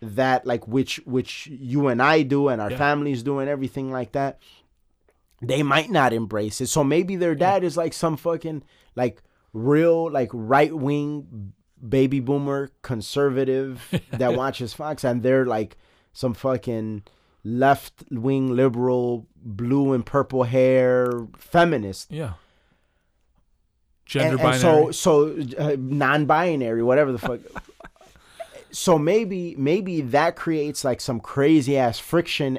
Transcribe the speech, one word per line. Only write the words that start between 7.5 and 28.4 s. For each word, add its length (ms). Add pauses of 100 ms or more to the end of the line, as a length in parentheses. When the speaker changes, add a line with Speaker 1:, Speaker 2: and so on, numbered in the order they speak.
Speaker 1:
dad 20
is, 140
like, 160
some 240
fucking, 480 (320)
like, 260 (300)
real, 580
like, 220
right-wing 1200 (360)
baby 300
boomer 520 (120)
conservative 1040 (160)
Speaker 2:
<laughs> 80
Speaker 1:
that 240
watches 400
Fox, 300
and 180
they're, 240
like, 300 (360)
some 220
fucking 680 (400)
left-wing 1120
liberal, 800
blue 560
and 120
purple 380
hair 680 (280)
feminist. 760
Speaker 2:
Yeah. 220 (1700)
Gender 320
Speaker 1:
And, 20
and 220
Speaker 2:
binary. 300
Speaker 1:
so, 440
so, 200
uh, 220
non-binary, 1040
whatever 300
the 60
fuck. 260
Speaker 2:
<laughs> 60 (1200)